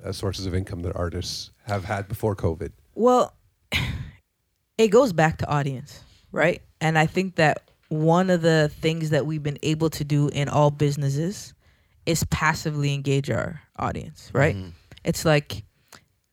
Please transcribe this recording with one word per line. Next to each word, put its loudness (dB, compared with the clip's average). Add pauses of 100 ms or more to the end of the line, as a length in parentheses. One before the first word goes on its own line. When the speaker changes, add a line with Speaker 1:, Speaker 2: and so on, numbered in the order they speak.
Speaker 1:
uh, -6
sources -6
of -2
income -4
that -4
artists -6 (160)
have -4
had -6
before -4
covid? -4 (240)
Speaker 2:
Well, 2 (360)
<sighs> -10
it 6
goes 4
back 4
to -4
audience, -4 (300)
right? 0 (200)
And 2
I 6
think -2
that 2 (280)
one 4
of 2
the 4 (100)
things -2
that 2
we've -4
been -4
able 0
to -6
do 2
in -4
all 4
businesses -2 (540)
is 0
passively 0
engage 0
our -4 (160)
audience, -8
right? 4
Speaker 3:
Mm-hmm. -10 (340)
Speaker 2:
It's -4
like 0 (680)